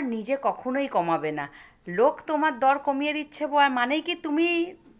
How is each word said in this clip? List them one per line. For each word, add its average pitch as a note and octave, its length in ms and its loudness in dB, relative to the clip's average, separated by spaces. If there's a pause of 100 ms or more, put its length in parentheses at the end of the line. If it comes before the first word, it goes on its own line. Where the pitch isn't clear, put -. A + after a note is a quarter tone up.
নিজে A3+ 400 -4
কখনোই B3+ 460 -2
কমাবে D#3+ 440 0
না। D3 140 -4 (420)
লোক A3+ 260 2 (120)
তোমার D4+ 320 0
দর C4+ 200 4
কমিয়ে C#4+ 340 -2
দিচ্ছে D4 340 -6
ব-, C#4+ 240 4
মানেই C4 320 0
কি E4+ 120 -4
তুমি, E4+ 640 0 (240)